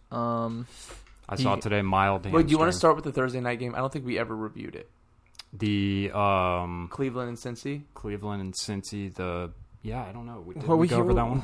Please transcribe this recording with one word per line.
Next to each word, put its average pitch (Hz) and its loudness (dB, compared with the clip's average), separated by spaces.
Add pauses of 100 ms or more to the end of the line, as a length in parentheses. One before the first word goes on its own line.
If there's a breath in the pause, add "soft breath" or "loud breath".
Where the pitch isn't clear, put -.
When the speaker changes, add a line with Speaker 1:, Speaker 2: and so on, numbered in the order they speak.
(120)
Speaker 1:
Um, 117 -4 (600 soft breath)
Speaker 2:
I 98 -4
saw 110 4
Speaker 1:
he - -2
Speaker 2:
today 104 2
mild 95 4
Speaker 3:
Wait, 156 4
do 143 4
you 156 6
wanna 160 6
Speaker 2:
hamstring. 175 0
Speaker 3:
start 160 6
with 113 -6
the 143 -6
Thursday 131 0
night 120 -2
game? 123 -6
I - -6
don't 135 -2
think 139 -6
we 123 -2
ever 113 -4
reviewed - -10
it. - -16 (640)
Speaker 2:
The, 98 2
um, 90 2
Speaker 3:
Cleveland 127 -4
and 117 -8
Cincy? 139 -8 (100)
Speaker 2:
Cleveland 104 -6
and 95 -6
Cincy, 98 -6
the, 87 -4 (300)
yeah, 113 -6
I 95 -12
don't 117 -12
know. 117 -14
We, 90 -12
did 151 -6
Speaker 1:
Well, 165 6
Speaker 2:
we 160 8
Speaker 1:
we, 175 6
Speaker 2:
go 120 4
over 117 6
Speaker 1:
we 120 6
Speaker 2:
that 117 4
one? 127 0